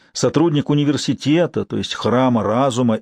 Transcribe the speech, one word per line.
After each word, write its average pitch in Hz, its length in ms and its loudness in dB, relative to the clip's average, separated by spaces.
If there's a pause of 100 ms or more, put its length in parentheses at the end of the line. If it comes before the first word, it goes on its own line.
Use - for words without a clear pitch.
(120)
сотрудник 147 580 0
университета, 147 960 0
то 113 120 -6
есть 98 160 -6
храма 120 500 0
разума 117 580 0